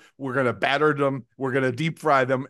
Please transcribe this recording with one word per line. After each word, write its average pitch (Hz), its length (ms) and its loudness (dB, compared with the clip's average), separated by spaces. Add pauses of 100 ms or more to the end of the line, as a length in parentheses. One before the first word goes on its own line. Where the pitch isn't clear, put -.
(180)
We're 135 160 -8
gonna 127 180 0
batter 143 420 2
them, 139 300 -2 (120)
we're 131 140 -4
gonna 131 220 0
deep 160 260 -4
fry 139 260 4
them, 131 240 -2